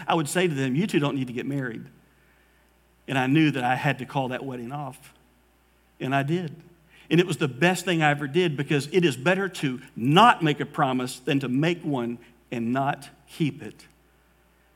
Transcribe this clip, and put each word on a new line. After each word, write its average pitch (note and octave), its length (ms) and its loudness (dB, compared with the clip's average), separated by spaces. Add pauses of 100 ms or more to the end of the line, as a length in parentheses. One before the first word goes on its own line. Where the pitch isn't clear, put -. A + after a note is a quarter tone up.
I - 80 2
would D#3+ 140 0
say F3+ 180 2
to D#3+ 80 -2
them, C3+ 220 -2
"You F#3+ 100 2
two F3+ 140 0
don't C#3+ 160 0
need C3 100 -4
to B2 60 -12
get A#2+ 140 -8
married." B2 380 -6 (1200)
And C3 100 -2
I C3 80 2
knew D3+ 240 4
that C3 140 -4
I B2+ 120 0
had C3+ 220 -2
to B2+ 60 -10
call C3 240 -4
that B2+ 160 -6
wedding B2 280 -10
off. C#3+ 420 -14 (840)
And C3+ 160 -2
I C#3 80 2
did. D#3+ 320 -4 (560)
And D#3+ 80 6
it F3+ 80 4
was C#3+ 120 -4
the D3 100 0
best E3+ 380 2
thing E3 160 2
I D3+ 80 6
ever C#3+ 180 -2
did, E3 280 0
because C#3+ 360 0
it F3+ 120 4
is C3 120 2
better F#3 320 0
to C3 320 -4 (160)
not E3 480 6
make D3+ 160 0
a C3 60 -4
promise B2+ 520 -2
than C#3+ 220 0
to C3 80 -4
make D#3+ 340 0
one A#2+ 360 -4 (340)
and A#2 200 -4
not C3+ 360 -2 (200)
keep - 340 -4
it. - 240 -18 (880)